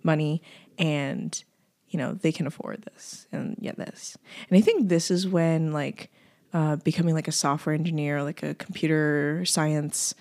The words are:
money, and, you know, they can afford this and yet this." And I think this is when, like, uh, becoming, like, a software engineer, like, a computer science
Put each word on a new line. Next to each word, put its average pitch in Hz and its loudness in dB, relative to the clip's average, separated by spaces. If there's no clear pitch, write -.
money, 156 0
and, 147 -2
you 180 -6
know, 127 -4
they 160 0
can 156 -4
afford - -10
this - -18
and - -8
yet - -10
this." - -14
And 185 8
I - 8
think 311 6
this 170 2
is 180 2
when, 165 2
like, 143 -6
uh, 156 2
becoming, 165 2
like, 156 -2
a 156 -4
software 151 0
engineer, 151 0
like, 147 -6
a 151 -4
computer 151 0
science 151 0